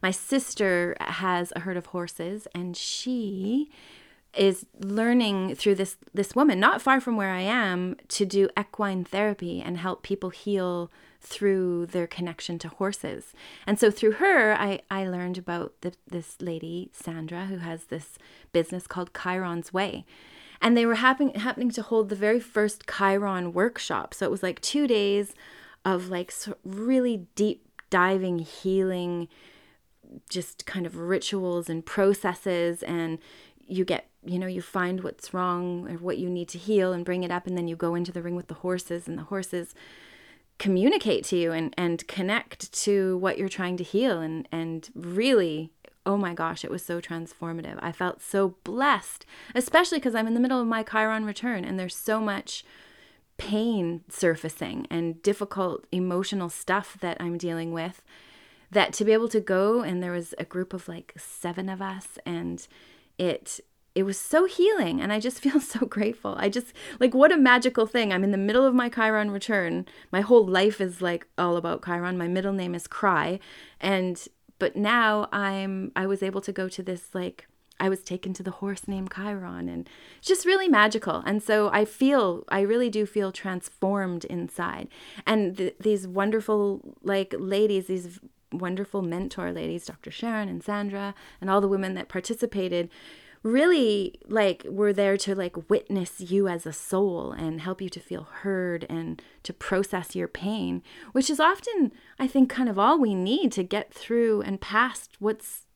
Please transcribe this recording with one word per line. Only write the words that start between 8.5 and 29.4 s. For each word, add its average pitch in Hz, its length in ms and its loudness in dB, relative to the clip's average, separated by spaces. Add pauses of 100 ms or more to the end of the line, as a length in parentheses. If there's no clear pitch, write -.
equine 196 460 -4
therapy 190 560 -2
and 175 160 -6
help 180 260 -6
people 196 260 -4
heal 180 600 -4 (300)
through 185 680 0
their 175 180 -2
connection 170 540 -8
to - 80 -12
horses. - 640 -6 (320)
And 208 140 0
so 220 100 8
through 214 240 4
her, 277 400 4
I, 202 280 0 (100)
I 196 160 -2
learned 180 300 -4
about 175 440 -6
the, 180 120 -6 (120)
this - 360 -10
lady, 170 520 -8
Sandra, 165 520 -8
who 196 140 -6
has 165 260 -10
this - 320 -12 (340)
business 170 340 0
called - 280 -8
Chiron's 180 600 -4
Way. 190 320 -2 (560)
And 233 140 6
they 233 100 4
were 233 100 2
happen-, 262 400 4
happening 240 360 -2
to 226 100 -6
hold 214 280 0
the 208 60 -2
very 208 240 4
first 214 480 0
Chiron 196 680 0
workshop. 180 600 -2
So - 120 -4
it - 60 0
was, 196 120 -4
like, 180 180 -4
two 294 240 0
days 202 480 2 (520)
of, 180 240 0
like, 180 220 -6
s-, - 180 -10 (140)
really 226 600 0 (100)
deep 208 300 0 (240)
diving, 185 500 2
healing, 180 880 -2 (1000)